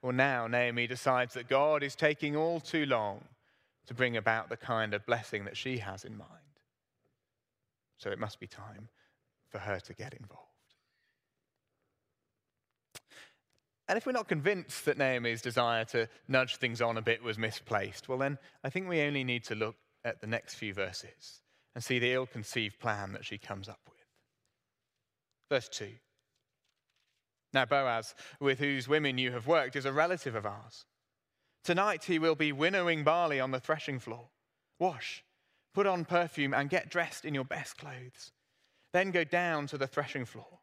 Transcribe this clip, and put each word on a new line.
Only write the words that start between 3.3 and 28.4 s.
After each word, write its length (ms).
to 80
bring 220
about 320
the 80
kind 360
of 140
blessing 380
that 120
she 220
has 260
in 100
mind. 140
So 140
it 80
must 200
be 60
time 420
for 80
her 220
to 160
get 180
involved. 300
And 100
if 80
we're 60
not 160
convinced 580
that 120
Naomi's 440
desire 440
to 220
nudge 300
things 220
on 180
a 40
bit 220
was 160
misplaced, 680
well, 120
then 180
I 60
think 180
we 140
only 220
need 220
to 100
look 200
at 180
the 60
next 280
few 180
verses 680
and 100
see 140
the 160
ill-conceived 680
plan 340
that 120
she 140
comes 300
up 180
with. 180
Verse 200
two. 240
"Now 120
Boaz, 500
with 180